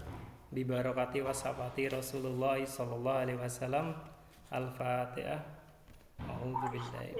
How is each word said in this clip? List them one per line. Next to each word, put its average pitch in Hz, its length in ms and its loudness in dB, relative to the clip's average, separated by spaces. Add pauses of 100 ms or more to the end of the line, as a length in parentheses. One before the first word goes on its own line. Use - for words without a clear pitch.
(540)
Bi 131 80 2
barokati 127 640 2
wa 135 80 2
syafati 127 560 0
Rasulullah 131 720 2
sallallahu 127 640 2
alaihi 123 160 0
wasallam. 135 560 2 (560)
Al-Fatihah. 127 1120 0 (640)
A'udzu 127 400 0
billahi 123 400 -4 (100)